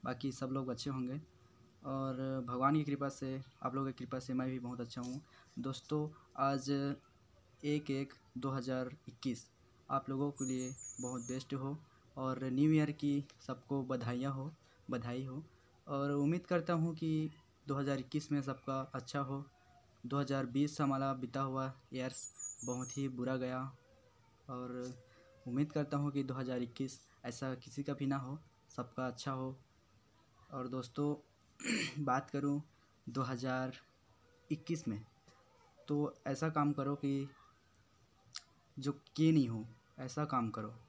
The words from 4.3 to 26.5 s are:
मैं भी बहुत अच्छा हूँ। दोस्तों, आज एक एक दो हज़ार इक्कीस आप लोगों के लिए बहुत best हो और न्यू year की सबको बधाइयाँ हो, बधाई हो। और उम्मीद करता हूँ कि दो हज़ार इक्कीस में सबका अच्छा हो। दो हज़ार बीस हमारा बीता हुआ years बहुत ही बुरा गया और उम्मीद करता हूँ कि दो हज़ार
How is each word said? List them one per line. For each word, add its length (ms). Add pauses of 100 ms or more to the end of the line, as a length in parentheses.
मैं 160
भी 100
बहुत 220
अच्छा 200
हूँ। 200 (360)
दोस्तों, 500 (300)
आज 320
एक 1200
एक 220 (240)
दो 120
हज़ार 420 (160)
इक्कीस 380 (440)
आप 200
लोगों 220
के 140
लिए 260 (300)
बहुत 200
best 320
हो 240 (400)
और 260
न्यू 280
year 200
की 320 (240)
सबको 360
बधाइयाँ 500
हो, 180 (380)
बधाई 360
हो। 180 (440)
और 240
उम्मीद 340
करता 280
हूँ 220
कि 360 (360)
दो 80
हज़ार 240
इक्कीस 320
में 100
सबका 380 (140)
अच्छा 260
हो। 240 (640)
दो 140
हज़ार 260
बीस 360
हमारा 320
बीता 280
हुआ 300 (220)
years 320 (400)
बहुत 320
ही 120
बुरा 280
गया 240 (880)
और 340 (640)
उम्मीद 240
करता 260
हूँ 140
कि 120
दो 100
हज़ार 280